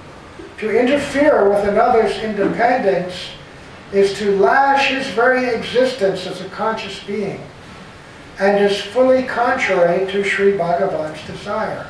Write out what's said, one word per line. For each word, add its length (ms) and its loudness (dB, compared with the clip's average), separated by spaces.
To 200 0
interfere 680 2
with 200 2
another's 500 2
independence 1120 0
is 260 2
to 200 2
lash 500 4
his 200 -4
very 460 0
existence 720 -2
as 140 -10
a 100 -12
conscious 540 -6
being, 360 -6
and 200 2
is 220 2
fully 440 2
contrary 880 0
to 100 0
Sri 300 2
Bhagavan's 760 -2
desire. 640 -8